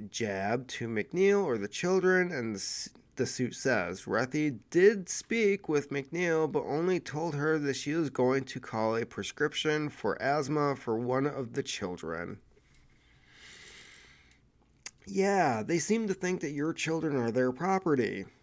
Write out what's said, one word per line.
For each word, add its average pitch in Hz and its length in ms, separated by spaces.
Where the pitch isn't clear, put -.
jab 107 560
to 117 220
McNeil 190 560
or 123 120
the 101 100
children, 180 680
and 113 200
the 95 60
s-, - 300
the 123 100
suit - 300
says, 95 480
"Rethy 127 560
did 190 380
speak 208 600
with 147 200
McNeil, 160 640
but 151 140
only 165 340
told 156 340
her 156 260
that 139 180
she 147 160
was 160 160
going 127 340
to - 160
call 110 380
a 117 80
prescription 151 840
for - 340
asthma 143 540
for 113 240
one 127 260
of 135 280
the 135 100
children." 87 760
Yeah, 190 580
they 165 160
seem 220 300
to 190 40
think 180 280
that 147 100
your 151 220
children 160 420
are 117 160
their 127 220
property 135 720